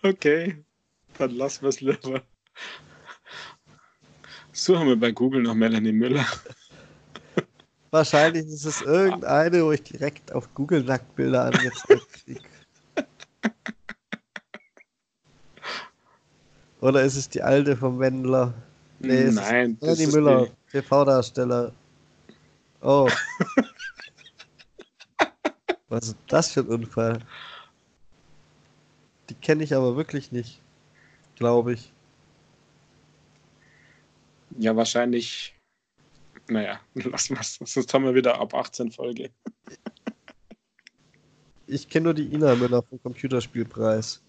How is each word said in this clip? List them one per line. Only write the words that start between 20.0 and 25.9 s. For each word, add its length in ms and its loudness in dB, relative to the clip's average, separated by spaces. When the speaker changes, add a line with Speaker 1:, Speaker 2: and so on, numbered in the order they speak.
Speaker 2:
Müller, 320 6
Speaker 1:
die 260 -18
Speaker 2:
T-V-Darsteller. 1000 2
Oh. 340 4
<laughs> 20 -6
Was 200 -6